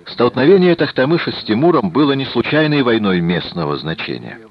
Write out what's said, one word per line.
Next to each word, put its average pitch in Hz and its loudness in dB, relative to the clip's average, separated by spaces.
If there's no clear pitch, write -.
Столкновение 170 4
Тохтамыша 147 -2
с - -10
Тимуром 143 2
было 143 2
не 135 -2
случайной 147 0
войной 107 0
местного 85 -4
значения. 67 -10